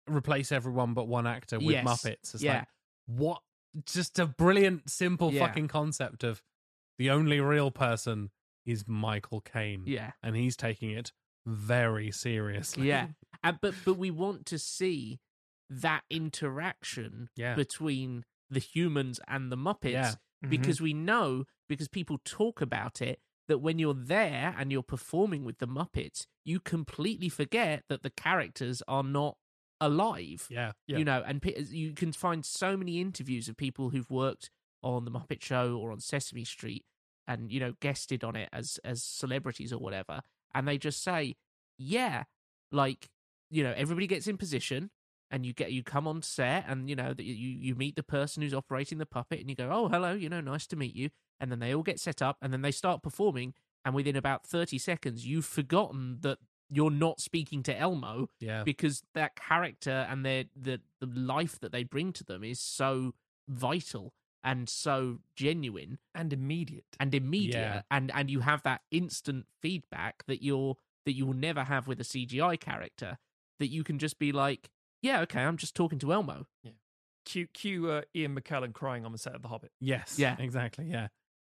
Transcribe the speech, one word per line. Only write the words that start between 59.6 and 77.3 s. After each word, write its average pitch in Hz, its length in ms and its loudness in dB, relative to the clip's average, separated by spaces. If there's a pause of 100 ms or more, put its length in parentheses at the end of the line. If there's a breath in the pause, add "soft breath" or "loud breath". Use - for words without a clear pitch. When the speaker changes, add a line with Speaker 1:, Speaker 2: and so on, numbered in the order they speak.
Speaker 2:
and 135 160 -2
their, 131 200 2 (100)
the, 127 260 -4 (180)
the 131 80 -6
life 131 540 0
that 123 100 -8
they 123 120 0
bring 151 300 -2
to - 100 -10
them 95 200 -10
is 120 160 -6
so 131 540 0 (340)
vital 127 640 -4 (300)
and 127 260 0
so 131 500 0 (160)
genuine 135 640 -2 (160)
Speaker 3:
And 165 180 -2
immediate. 156 540 -2 (140)
Speaker 2:
and 135 160 2
immediate. 135 400 2
Speaker 1:
Yeah. 107 340 0
Speaker 2:
And, 135 240 2
and 139 160 0
you 135 120 2
have 143 220 4
that 131 180 2 (100)
instant 151 560 -2 (140)
feedback 156 680 -4
that 135 160 -2
you're, 135 320 2 (300)
that 139 80 2
you 135 120 0
will 131 80 2
never 143 300 0
have 131 240 2
with 120 120 -2
a 120 40 -4
C 127 220 -4
G 123 160 -2
I 170 160 4
character, - 600 -8 (420)
that 147 80 0
you 151 160 -2
can 147 160 -2
just 151 200 -2
be 147 120 2
like, 139 380 0 (320)
"Yeah, 254 200 2
okay, 156 200 0
I'm 156 160 2
just - 180 -6
talking 160 240 2
to 139 140 2
Elmo." 143 340 0 (160)
Speaker 3:
Yeah. 117 80 -18 (540)
Cue, 175 220 -4